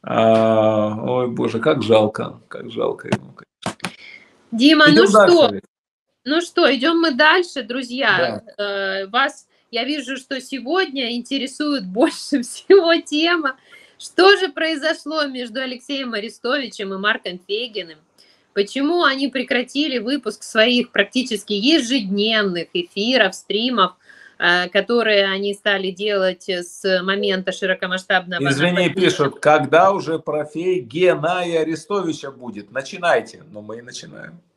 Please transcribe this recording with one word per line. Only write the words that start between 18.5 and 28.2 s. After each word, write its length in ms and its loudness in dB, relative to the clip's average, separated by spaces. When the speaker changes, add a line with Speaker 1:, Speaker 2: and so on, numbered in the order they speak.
Speaker 2:
Почему 500 0
они 260 0
прекратили 680 -2
выпуск 440 -6
своих 480 2
практически 640 -2
ежедневных 1200 0
эфиров, 600 -2
стримов, 580 -2
э, 300 0
которые 560 2
они 280 -4
стали 380 -2
делать 580 -4
с 540 -2
момента 480 -2
широкомасштабного 1000 -4